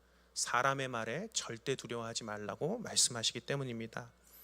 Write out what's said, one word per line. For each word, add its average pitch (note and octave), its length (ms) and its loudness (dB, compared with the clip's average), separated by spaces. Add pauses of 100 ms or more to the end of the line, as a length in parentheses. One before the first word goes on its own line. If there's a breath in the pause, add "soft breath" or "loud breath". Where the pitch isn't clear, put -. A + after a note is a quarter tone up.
(340 soft breath)
사람의 C3+ 540 4
말에 B2 440 -2
절대 - 420 -2
두려워하지 A#2 480 -4
말라"고 G#2 560 -2
말씀하시기 A#2 640 2
때문입니다. A#2+ 680 -4 (340 loud breath)